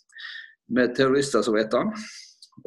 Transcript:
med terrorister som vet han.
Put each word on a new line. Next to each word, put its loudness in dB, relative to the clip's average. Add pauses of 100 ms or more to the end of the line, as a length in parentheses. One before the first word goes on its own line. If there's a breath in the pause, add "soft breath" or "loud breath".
(760 loud breath)
med 2
terrorister 2
som 2
vet 0
han. 0 (720 loud breath)